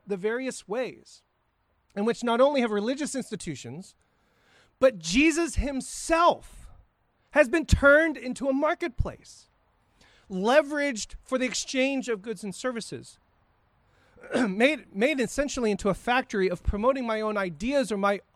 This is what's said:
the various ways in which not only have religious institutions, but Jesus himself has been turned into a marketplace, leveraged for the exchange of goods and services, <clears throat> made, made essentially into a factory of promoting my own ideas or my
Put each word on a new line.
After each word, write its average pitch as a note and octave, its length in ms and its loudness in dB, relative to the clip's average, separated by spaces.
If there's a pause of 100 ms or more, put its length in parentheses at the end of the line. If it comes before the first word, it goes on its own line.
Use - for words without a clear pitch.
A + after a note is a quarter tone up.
the F#3+ 120 -4
various A#3 500 -4
ways G#3+ 560 -8 (720)
in G3+ 100 -2
which A#3 180 -2
not A#3 160 2
only C#4 220 4
have A#3 80 0
religious A3+ 460 -2
institutions, D#3+ 800 -10 (840)
but B3+ 200 4
Jesus D4 560 2
himself - 1120 0 (640)
has C#4+ 180 4
been D#4+ 160 0
turned D4 520 6
into B3+ 300 -6
a C4+ 60 2
marketplace, D4 960 -4 (800)
leveraged C#4 960 2
for C4 160 -4
the B3+ 60 0
exchange C4 640 -2
of G#3+ 140 -4
goods G#3+ 220 -10
and G3 100 -8
services, G#3+ 640 -8 (1160)
<clears throat> A#3 140 0
made, A#3 480 -2
made C4 240 0
essentially A#3+ 520 -2
into G3+ 180 -2
a F#3+ 60 0
factory A#3+ 540 0
of F3 120 -6
promoting B3 460 0
my A3 120 -2
own G#3+ 160 -2
ideas G3+ 560 -2
or G#3 60 -2
my G3+ 240 0 (140)